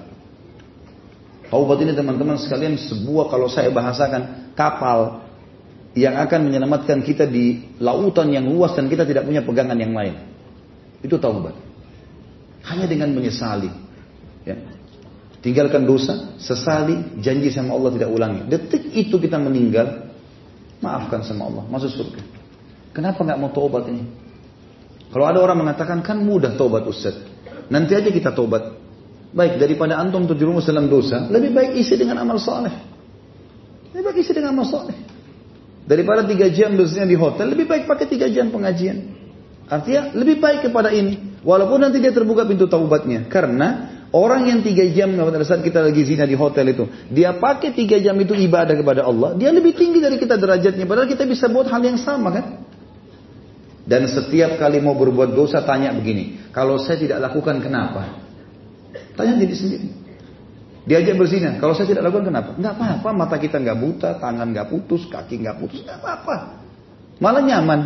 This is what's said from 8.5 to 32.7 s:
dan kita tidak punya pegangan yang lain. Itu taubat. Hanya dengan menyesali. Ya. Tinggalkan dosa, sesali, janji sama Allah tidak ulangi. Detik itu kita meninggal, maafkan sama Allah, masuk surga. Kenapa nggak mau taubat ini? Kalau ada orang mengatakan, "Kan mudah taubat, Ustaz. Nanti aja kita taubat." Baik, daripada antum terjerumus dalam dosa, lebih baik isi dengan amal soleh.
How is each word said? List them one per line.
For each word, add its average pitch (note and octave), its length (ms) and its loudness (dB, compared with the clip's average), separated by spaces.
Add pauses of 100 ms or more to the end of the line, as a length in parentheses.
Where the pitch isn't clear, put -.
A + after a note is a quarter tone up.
dan C3+ 140 0
kita D#3 160 0
tidak C#3 240 0
punya D3 160 0
pegangan B2 340 0
yang A2+ 140 -2
lain. G2+ 240 -4 (880)
Itu D3 180 0
taubat. A2+ 320 -4 (1120)
Hanya F3+ 200 -6
dengan D3+ 260 -2
menyesali. G#2+ 580 -4 (760)
Ya. - 100 -10 (880)
Tinggalkan C3+ 480 2
dosa, - 480 0
sesali, D#3 800 -2
janji C3+ 320 0
sama B2+ 240 -4
Allah B2+ 240 0
tidak A2 160 -2
ulangi. G#2 320 -2
Detik - 480 -4
itu G3 240 0
kita D#3+ 240 -2
meninggal, A#2+ 720 0 (640)
maafkan A#2 460 -6
sama G#2+ 240 -8
Allah, A2 160 -8
masuk C3 240 -6
surga. - 320 -10 (720)
Kenapa F3+ 320 -4
nggak C#3+ 160 -2
mau C#3 80 -4
taubat C3+ 400 -2
ini? A#2 160 -8 (1080)
Kalau C#3 140 0
ada F3+ 160 2
orang F3 240 2
mengatakan, D#3+ 400 -4
"Kan G#3+ 160 -4
mudah F3 340 2
taubat, A2+ 300 0
Ustaz. G2+ 320 -8 (560)
Nanti D#3+ 240 2
aja G#3 160 0
kita D3+ 180 0
taubat." A2+ 460 -2 (560)
Baik, E3+ 240 2
daripada D#3 400 0
antum F3+ 320 -2
terjerumus D#3+ 380 0
dalam D3 240 2
dosa, C3 340 2
lebih A#3+ 300 2
baik C4 240 4
isi - 180 2
dengan A#3+ 240 0
amal A#3 160 0
soleh. - 380 -4 (1200)